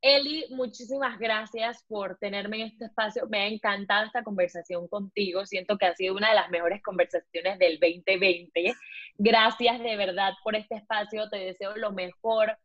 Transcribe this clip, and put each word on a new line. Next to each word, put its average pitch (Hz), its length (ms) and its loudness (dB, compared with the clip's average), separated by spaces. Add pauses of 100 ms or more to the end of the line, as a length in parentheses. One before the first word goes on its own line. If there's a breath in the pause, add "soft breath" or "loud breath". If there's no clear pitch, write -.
Eli, 285 460 4
muchísimas 254 680 -4
gracias 220 680 -4
por 196 320 -6
tenerme 202 420 -6
en 226 80 -8
este 226 180 -14
espacio. 214 420 -4
Me 214 120 -2
ha 202 60 0
encantado 208 600 0
esta 233 160 -6
conversación 175 680 -4
contigo. 196 560 -4
Siento 190 320 -4
que 196 80 0
ha 175 100 4
sido 185 200 -2
una 208 160 2
de 214 60 8
las 180 140 2
mejores 175 320 0
conversaciones 180 760 -2
del 170 200 6
veinte 175 380 2
veinte. 180 580 0 (440 loud breath)
Gracias 226 600 4
de 226 160 -4
verdad 190 360 0 (100)
por 214 140 -2
este 214 200 -6
espacio. 214 520 -4
Te 208 80 -10
deseo 196 400 -8
lo 214 160 -4
mejor. 214 720 0